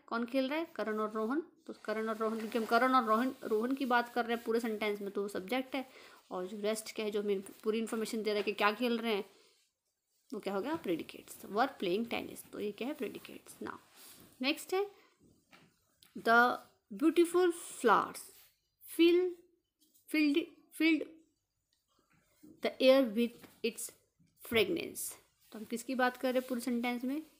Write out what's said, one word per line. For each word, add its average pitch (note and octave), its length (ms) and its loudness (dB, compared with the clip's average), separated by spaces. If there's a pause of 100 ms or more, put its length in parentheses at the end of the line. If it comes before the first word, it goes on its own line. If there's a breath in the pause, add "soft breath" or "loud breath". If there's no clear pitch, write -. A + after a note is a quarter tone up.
कौन A#3 180 -4
खेल C4 240 0
रहा D4+ 100 -2
है? E4 160 -4
करण G#3+ 240 -4
और G#3+ 120 -2
रोहन। A3 320 -2 (240)
तो A3 60 -10
करण A3 360 -4
और G#3+ 80 -4
रोहन, A3 220 -2
क्योंकि A3 180 -4
हम A3 80 0
करण A#3+ 280 4
और B3+ 100 6
रोहन, A3+ 400 2
रोहन A#3 320 0
की C4+ 100 -2
बात A#3+ 280 2
कर A#3 120 0
रहे A#3 100 -2
हैं A#3 100 -8
पूरे A3+ 140 0
सेंटेंस G#3+ 420 -2
में, G3 100 -6
तो G3+ 100 -4
वो G3+ 60 -4
सब्जेक्ट A#3+ 480 -4
है। C4 140 -6 (420 loud breath)
और F#3 160 -6
जो G#3 140 -10
रेस्ट G#3+ 340 -4
क्या G#3+ 100 -4
है, G#3 60 -2
जो G#3 100 0
हमें G3+ 200 0
पूरी G#3+ 380 -4
इन्फॉर्मेशन A3 440 -4
दे G#3+ 60 -2
रहा G#3 80 0
है G3+ 60 0
कि G#3 80 -2
क्या G#3 200 2
खेल A#3 260 0
रहे A3+ 180 -2
हैं, G3 140 -4 (1040 soft breath)
वो G#3+ 60 -8
क्या G3 160 -6
हो G3 60 -2
गया? D4 140 -4
प्रेडिकेट्स। - 640 -6
Were A#3 280 0
playing A3 440 -2
tennis, - 380 -10
तो - 80 -10
ये G#3 120 -6
क्या A3+ 160 -8
है? D4+ 60 -6
प्रेडिकेट्स। - 640 -12
Now - 180 -10 (640 loud breath)
नेक्स्ट D4 320 -4
है, G4+ 180 0 (1300 soft breath)
"The A#3 400 6 (360)
beautiful E4+ 560 4
flowers - 720 2 (800)
fill, F4 320 6 (800)
filled, D4+ 300 4 (400)
filled D#4 240 2 (1600)
the - 60 0 (100)
air C4 360 6
with - 480 -4
its - 260 -6 (560)
fragrance", - 640 0 (380)
तो A3 80 -14
हम A3 60 -12
किसकी A#3 300 -6
बात B3 220 2
कर B3+ 160 0
रहे B3+ 60 2
हैं B3+ 80 -2
पूरे A#3+ 140 -4
सेंटेंस A#3+ 420 -2
में? C#4 200 -4 (160)